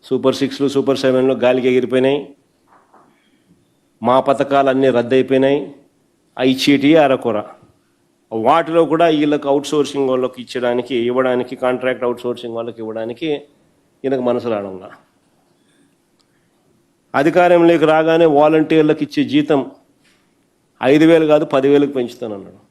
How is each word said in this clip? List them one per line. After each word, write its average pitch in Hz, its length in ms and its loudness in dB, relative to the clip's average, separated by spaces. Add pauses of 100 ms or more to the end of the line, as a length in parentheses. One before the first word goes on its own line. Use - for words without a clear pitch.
సూపర్ 131 360 -2
సిక్స్లు, 139 280 -4
సూపర్ 135 340 -2
సెవెన్లు 131 320 2
గాలికి 123 340 0
ఎగిరిపోయినాయి. 127 520 0 (1800)
మా 123 180 2
పథకాలన్నీ 135 720 0
రద్దయిపోయినాయి. 131 720 0 (760)
ఆ 127 80 -6
ఇచ్చేటి 135 520 2
అరకొర. 127 420 0 (920)
వాటిలో 156 520 2
కూడా 160 240 2
వీళ్ళకి 147 400 0
అవుట్‌సోర్సింగ్ 143 640 -2
వాళ్ళకి 127 320 -4
ఇచ్చడానికి, 123 520 -6 (120)
ఇవ్వడానికి, 127 500 -2
కాంట్రాక్ట్ 127 480 -4
అవుట్‌సోర్సింగ్ 120 540 -8
వాళ్ళకి 113 220 -12
ఇవ్వడానికి 113 480 -10 (760)
ఈయనకు 131 180 -2
మనసు 120 260 -2
రావడంలా. 98 420 -8 (2250)
అధికారంలోకి 170 720 4
రాగానే 160 400 2
వాలంటీర్లకు 151 800 2
ఇచ్చే 143 200 -4
జీతం 143 360 0 (1200)
ఐదు 147 260 4
వేలు 160 200 4
కాదు, 151 180 2
పది 139 240 0
వేలకు 143 240 2
పెంచుతానన్నాడు. 107 680 -10 (100)